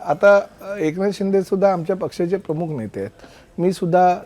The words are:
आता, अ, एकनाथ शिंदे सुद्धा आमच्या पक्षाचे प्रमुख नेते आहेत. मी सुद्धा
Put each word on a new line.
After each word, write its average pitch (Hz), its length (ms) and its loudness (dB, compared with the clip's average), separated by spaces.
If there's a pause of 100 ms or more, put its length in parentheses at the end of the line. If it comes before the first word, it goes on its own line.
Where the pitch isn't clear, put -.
आता, 202 360 6 (220)
अ, 196 120 -10
एकनाथ 185 400 -2
शिंदे 196 280 0
सुद्धा 190 300 2
आमच्या 180 240 -2
पक्षाचे 175 400 -4
प्रमुख 160 420 -6
नेते 104 220 -8
आहेत. 98 100 -6 (480)
मी 180 140 0
सुद्धा 180 520 2